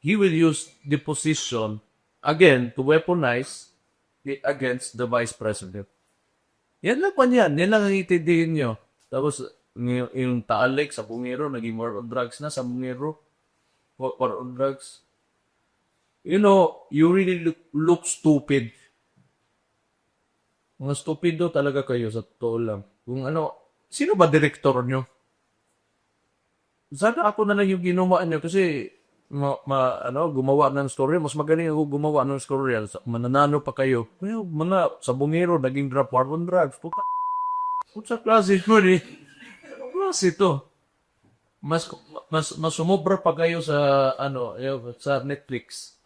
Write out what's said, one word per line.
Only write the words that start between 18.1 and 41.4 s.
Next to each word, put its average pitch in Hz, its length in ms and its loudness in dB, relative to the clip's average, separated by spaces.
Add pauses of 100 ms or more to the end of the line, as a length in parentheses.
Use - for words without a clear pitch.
Mga 139 240 -4
stupido 160 480 -2
talaga 143 320 0
kayo, 120 320 -4
sa 113 80 -6
totoo 117 400 -6
lang. 104 200 -4 (200)
Kung 127 240 -8
ano, 156 480 -6 (160)
sino 339 240 -2
ba 180 160 6
direktor 139 560 2
nyo? 131 160 -2 (1900)
Sana 208 400 0
ako 214 160 0
na 202 80 2
lang 196 160 2
yung 180 80 -4
ginawa 180 460 2
nyo 160 100 -2
kasi 165 540 -2 (400)
ma-, 143 320 -2
ma-, 131 400 0
ano, 139 320 -2
gumawa 139 400 4
ng 139 160 -2
story. 135 240 0
Mas 151 160 -2
magaling 160 400 0
ako 147 240 -2
gumawa 147 320 0
ng 139 160 -4
story. 135 320 -2 (160)
Sa-, - 160 -14
mananalo 135 560 0
pa 135 80 -6
kayo. 127 480 0
Well, 214 240 -6
mga 170 560 -2
Sabungero, 151 640 0
naging 135 240 -2
drug, 131 240 0
war 131 160 2
on 160 160 -4
drugs. 175 320 0
Puta, 988 240 -8 (960)
puta 226 240 -8
klase 202 400 4
ito 214 240 4
eh. 185 160 6 (960)
Klase 359 400 0
ito. 165 320 0 (960)